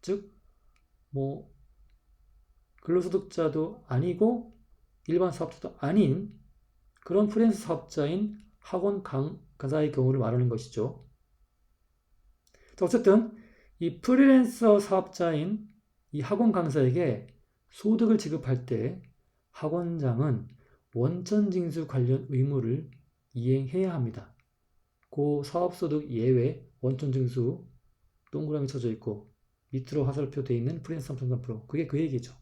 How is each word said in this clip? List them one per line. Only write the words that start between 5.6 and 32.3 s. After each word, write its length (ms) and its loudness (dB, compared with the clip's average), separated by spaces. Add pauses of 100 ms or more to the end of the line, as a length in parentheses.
아닌 580 2 (680)
그런 240 2
프리랜서 300 2
사업자인 800 -4 (200)
학원 440 -4
강-, 360 -4 (200)
강사의 340 0
경우를 260 2
말하는 300 2
것이죠. 580 -4 (1700)
자, 100 0
어쨌든 500 4 (420)
이 220 -4
프리랜서 800 6
사업자인 880 -2 (440)
이 100 -6
학원 280 2
강사에게 800 2 (420)
소득을 480 4
지급할 480 -2
때 360 -4 (500)
학원장은 960 -2 (460)
원천 560 0
징수 360 -4
관련 440 0
의무를 600 -2 (420)
이행해야 640 -2
합니다. 400 -8 (760)
고 320 -2
사업소득 680 -4
예외 560 0 (140)
원천 320 -2
징수 560 -2 (640)
동그라미 380 -4
쳐져 240 -4
있고 420 -8 (360)
밑으로 340 -2
화살표 400 -4
돼 120 0
있는 260 -4
프리랜서 260 -8
삼점삼 340 -4
프로. 240 -10
그게 200 -4
그 140 -2
얘기죠. 420 -4